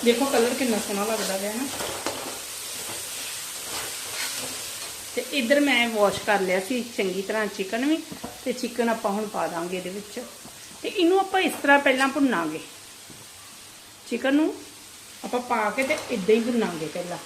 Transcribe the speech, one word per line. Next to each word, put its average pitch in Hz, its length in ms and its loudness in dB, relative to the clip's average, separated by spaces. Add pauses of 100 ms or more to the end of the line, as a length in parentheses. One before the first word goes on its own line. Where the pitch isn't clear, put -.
ਦੇਖੋ 233 200 6
ਕਲਰ 247 300 4
ਕਿੰਨਾ 240 240 2
ਸੋਹਣਾ 202 260 -2
ਲੱਗਦਾ 202 320 -2
ਪਿਆ 202 160 -2
ਨਾ। 254 140 -4 (3500)
ਤੇ 254 180 -2
ਇੱਧਰ 285 280 4
ਮੈਂ 247 280 4
ਵਾਸ਼ 208 380 4
ਕਰ 202 140 4
ਲਿਆ 185 200 2
ਸੀ 240 220 0 (140)
ਚੰਗੀ 190 260 0
ਤਰ੍ਹਾਂ 214 240 0
ਚਿਕਨ 202 400 -2
ਵੀ, 311 100 4 (480)
ਤੇ 254 80 0
ਚਿਕਨ 240 360 0
ਆਪਾਂ 220 220 0
ਹੁਣ 208 180 0
ਪਾ 170 180 -2
ਦਾਂਗੇ 175 300 -4
ਇਹਦੇ 180 140 -6
ਵਿੱਚ। 202 300 -10 (600)
ਤੇ - 60 -4
ਇਹਨੂੰ 370 320 4
ਆਪਾਂ 381 200 2
ਇਸ 339 120 2 (100)
ਤਰ੍ਹਾਂ 285 160 8
ਪਹਿਲਾਂ 269 300 4
ਭੁੰਨਾਂਗੇ, 196 520 2 (1500)
ਚਿਕਨ 254 240 2
ਨੂੰ 320 180 6 (720)
ਆਪਾਂ 247 160 -2
ਪਾ 220 300 0
ਕੇ 254 120 0
ਤੇ 294 140 2 (140)
ਇੱਦਾਂ 214 240 4
ਹੀ 233 60 6
ਭੁੰਨਾਂਗੇ 196 460 0
ਪਹਿਲਾਂ। 175 400 -6